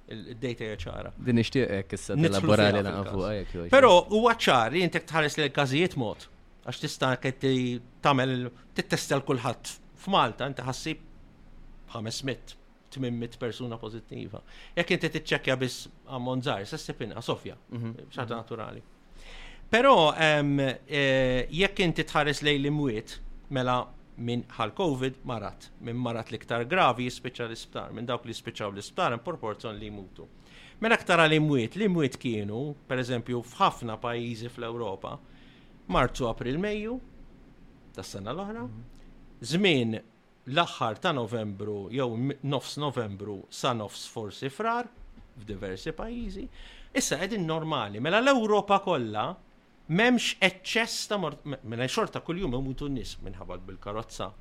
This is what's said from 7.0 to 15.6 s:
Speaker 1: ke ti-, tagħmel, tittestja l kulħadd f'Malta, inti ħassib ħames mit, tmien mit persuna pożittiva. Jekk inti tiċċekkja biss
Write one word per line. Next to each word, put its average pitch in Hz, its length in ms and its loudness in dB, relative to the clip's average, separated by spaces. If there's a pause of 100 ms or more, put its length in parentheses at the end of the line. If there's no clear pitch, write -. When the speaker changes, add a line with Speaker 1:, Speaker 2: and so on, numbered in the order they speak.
Speaker 1:
ke 135 100 0
ti-, 127 500 0 (200)
tagħmel, 131 320 4 (400)
tittestja 156 460 0
l - 80 -12
kulħadd - 480 -2 (260)
f'Malta, 139 480 2
inti 127 160 -8
ħassib 151 400 -6 (880)
ħames 113 300 -8
mit, - 320 -8 (340)
tmien 127 300 -4
mit 117 180 -8
persuna 117 400 -6
pożittiva. 110 640 -10 (340)
Jekk 170 220 2
inti 160 120 0
tiċċekkja 139 500 0
biss - 280 -4 (200)